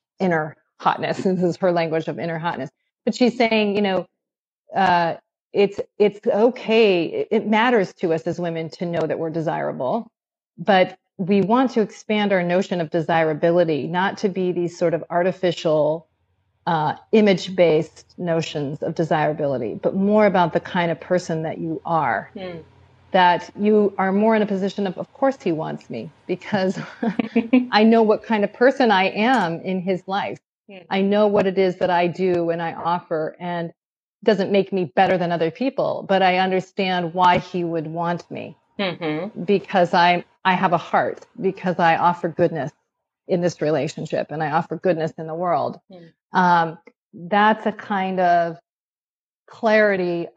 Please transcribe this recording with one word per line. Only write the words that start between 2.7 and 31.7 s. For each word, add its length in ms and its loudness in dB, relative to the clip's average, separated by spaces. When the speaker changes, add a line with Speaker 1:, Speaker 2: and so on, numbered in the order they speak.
Speaker 1:
But 100 -2
she's 220 2
saying, 380 2
you 60 0
know, 240 0
uh, 400 2
it's, 260 2
it's 300 2
okay. 800 2
It, 260 -4
it 160 0
matters 480 2
to 180 -2
us 140 -4
as 120 -4
women 320 -6
to 140 -8
know 200 -2
that 140 -4
we're 120 -6
desirable, 800 -4
but 400 2
we 240 2
want 300 2
to 100 0
expand 500 -4
our 120 2
notion 380 0
of 100 -6
desirability, 960 0
not 320 -2
to 100 0
be 220 -2
these 260 -4
sort 160 0
of 160 -4
artificial, 1000 0
uh, 260 -2
image-based 1080 2
notions 640 -4
of 120 -4
desirability, 840 -2
but 140 -2
more 320 4
about 260 2
the 60 -2
kind 320 -2
of 80 -6
person 440 -4
that 140 -6
you 280 -6
are. 520 -2
Speaker 2:
Hmm. 220 -12
Speaker 1:
That 380 4
you 380 4
are 160 0
more 220 2
in 60 2
a 40 0
position 420 -4
of, 100 -8
"Of 160 -12
course 280 -2
he 100 0
wants 380 -6
me, 200 -12
because 520 -4
<laughs> 400 -2
Speaker 2:
<laughs> 300 2
Speaker 1:
I 120 6
know 200 6
what 200 2
kind 200 0
of 100 -2
person 380 4
I 180 4
am 520 0
in 200 -4
his 260 -2
life. 320 -6
Speaker 2:
Hmm. 80 -20
Speaker 1:
I 120 0
know 260 4
what 180 2
it 120 -2
is 200 2